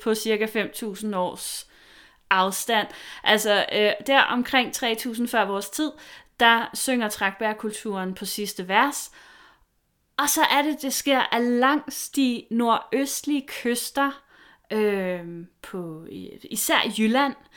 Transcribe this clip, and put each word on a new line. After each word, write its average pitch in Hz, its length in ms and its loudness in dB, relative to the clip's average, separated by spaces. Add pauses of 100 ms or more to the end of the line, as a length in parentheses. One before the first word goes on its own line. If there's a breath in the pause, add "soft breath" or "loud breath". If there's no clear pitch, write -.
på 220 120 2
cirka 214 300 0
fem 220 280 -2
tusind 208 420 -6
års - 520 -6 (600 soft breath)
afstand. 196 580 2 (360 loud breath)
Altså, 208 500 4
øh, 208 180 4 (160)
der 269 140 6
omkring 247 520 2
tre 226 220 -2
tusind 233 320 -4
før 226 180 2
vores 196 240 -4
tid, 302 220 -4 (480 loud breath)
der 233 340 6
synger 240 360 0
tragtbærkulturen 196 1040 -4
på 196 120 -12
sidste 196 420 -8
vers. 240 440 0 (1080 loud breath)
Og 294 120 0
så 320 120 2 (100)
er 277 100 4
det, 294 200 0
det 269 120 -4
sker, 269 420 2
at 240 60 2
langs 247 680 0
de 254 420 0
nordøstlige 262 960 0
kyster, 269 760 -2 (500 soft breath)
øh, 180 760 -2 (160)
på, 165 500 -10
i, - 180 -12 (220)
især - 480 0
Jylland, 247 340 2 (240 loud breath)